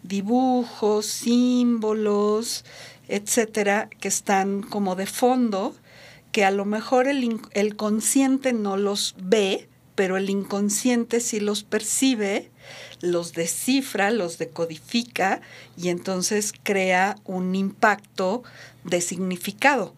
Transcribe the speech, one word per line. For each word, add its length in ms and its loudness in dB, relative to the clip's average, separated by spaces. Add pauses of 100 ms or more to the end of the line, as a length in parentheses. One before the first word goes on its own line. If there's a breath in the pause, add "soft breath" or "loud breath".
dibujos, 1000 0
símbolos, 1600 0 (440 loud breath)
etcétera, 800 0 (120)
que 60 -8
están 560 0
como 320 -2
de 120 -4
fondo, 680 2 (560 loud breath)
que 140 2
a 80 4
lo 120 0
mejor 440 2
el 160 0
in-, 180 -2 (100)
el 220 0
consciente 800 2
no 240 -2
los 440 -2
ve, 480 2 (280)
pero 200 2
el 140 0
inconsciente 880 0
sí 220 -2
los 240 -2
percibe, 840 0 (500 loud breath)
los 320 -2
descifra, 800 0
los 260 -2
decodifica 1000 -4 (360 loud breath)
y 120 -4
entonces 640 -2 (100)
crea 640 2
un 320 -4
impacto 840 0 (420 loud breath)
de 160 0
significado 960 -2